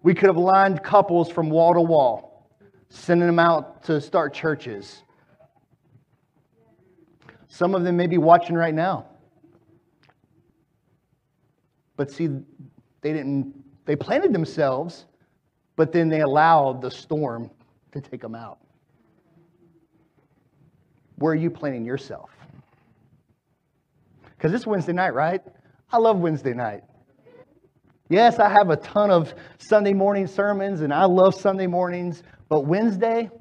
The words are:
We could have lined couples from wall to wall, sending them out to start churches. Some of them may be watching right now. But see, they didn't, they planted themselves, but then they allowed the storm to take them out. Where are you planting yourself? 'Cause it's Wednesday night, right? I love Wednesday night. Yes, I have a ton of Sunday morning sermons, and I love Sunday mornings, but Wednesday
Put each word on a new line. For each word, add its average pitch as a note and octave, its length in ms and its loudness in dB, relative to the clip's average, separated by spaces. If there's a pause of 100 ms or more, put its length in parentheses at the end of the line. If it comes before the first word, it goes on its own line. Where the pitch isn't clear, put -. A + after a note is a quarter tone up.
We F#3 120 4
could G3 140 4
have F3 100 10
lined F#3+ 440 4
couples F3 480 2
from D#3+ 200 -4
wall E3 240 4
to E3+ 80 4
wall, C#3 640 0 (400)
sending F3 380 0
them E3+ 140 2
out E3 440 0
to D#3 160 -2
start D3 320 -2
churches. B2 720 -8 (2500)
Some F#3 260 -2
of F3+ 80 -2
them F3 140 0
may F3 100 0
be F3+ 120 0
watching E3+ 360 6
right E3 200 -2
now. D#3+ 320 -4 (3000)
But C#3+ 140 -6
see, E3 180 -6 (720)
they D3+ 120 -6
didn't, C#3 420 -6 (320)
they D3 100 -2
planted D4 360 -2
themselves, D3+ 760 -6 (680)
but D#3+ 160 0
then E3 180 0
they D#3 120 -2
allowed C#3+ 640 2
the C3 80 -8
storm A#2+ 600 -8 (420)
to C#3+ 80 -12
take B2+ 200 -18
them A2+ 140 -16
out. A2+ 240 -18 (2500)
Where D#3+ 160 -2
are D#3 40 -2
you E3+ 140 -4
planting C3+ 340 -10
yourself? - 460 -12 (2000)
'Cause D#3+ 140 -2
it's A#3 140 -6
Wednesday F3+ 260 -4
night, F3+ 220 -2
right? E3 280 -4 (480)
I B3 60 -2
love A3+ 240 2
Wednesday D3 320 -4
night. A#2 320 -10 (1200)
Yes, A3+ 300 4
I G#3 120 4
have G3+ 200 4
a D3+ 60 2
ton G#3 340 -2
of E3+ 240 2 (240)
Sunday G3+ 360 2
morning G3 320 0
sermons, G3 560 -4
and C#3+ 100 -4
I F3 140 2
love F#3 280 4
Sunday F#3+ 320 -2
mornings, F3 560 -6 (260)
but D3+ 120 0
Wednesday G#3+ 720 -2 (100)